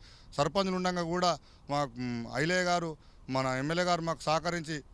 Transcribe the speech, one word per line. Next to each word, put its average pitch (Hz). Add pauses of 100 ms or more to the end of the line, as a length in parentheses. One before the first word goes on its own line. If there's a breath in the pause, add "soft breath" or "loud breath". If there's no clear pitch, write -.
(380 loud breath)
సర్పంచులు 185
ఉండగా 180
కూడా 175 (320 loud breath)
మా, 143
మ్, 120
ఐలయ్య 165
గారు, 175 (320 soft breath)
మన 131
ఎమ్మెల్యే 147
గారు 175
మాకు 165
సహకరించి 160 (100)